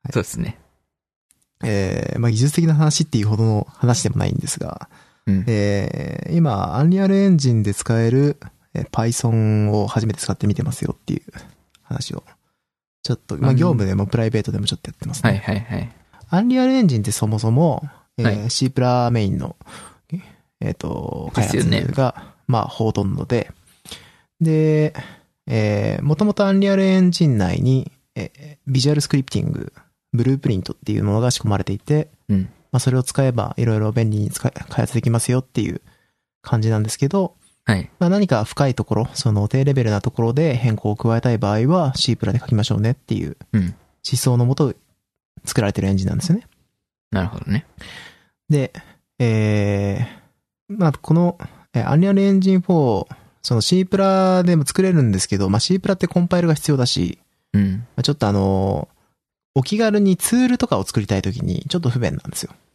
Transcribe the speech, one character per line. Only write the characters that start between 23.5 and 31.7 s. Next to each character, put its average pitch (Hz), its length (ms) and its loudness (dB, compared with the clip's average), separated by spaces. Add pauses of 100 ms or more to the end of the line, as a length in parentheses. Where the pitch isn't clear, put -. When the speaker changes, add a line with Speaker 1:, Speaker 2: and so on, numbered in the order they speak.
Speaker 1:
で、 156 560 2 (520)
え 107 520 0
ー、 - 40 -6
も 151 120 0
と 214 100 0
も 208 80 0
と 208 120 0
ア 196 60 2
ン 196 80 4
リ 196 100 2
ア 196 60 2
ル 190 80 2
エ 190 160 4
ン 180 120 4
ジ 170 160 2
ン 127 100 2
内 87 240 0
に、 131 300 0 (240)
え - 200 -10
ー、 147 220 -20 (140)
ビ 131 80 2
ジ 131 100 2
ュ - 40 2
ア - 20 2
ル 147 60 0
ス - 60 -6
ク 147 100 0
リ 135 60 0
プ - 80 -12
テ 104 80 -4
ィ - 80 -2
ン - 40 -4
グ、 - 220 -10 (400)
ブ 117 100 0
ル 131 120 2
ー 135 40 -8
プ 139 100 -2
リ 104 80 0
ン 92 40 -4
ト - 120 -10
っ - 20 -10
て - 160 -8
い 104 80 0
う 101 40 0
も 101 100 0
の 110 80 2
が 123 100 2
仕 - 100 -4
込 - 60 -2
ま 101 100 2
れ 95 60 -2
て - 100 -4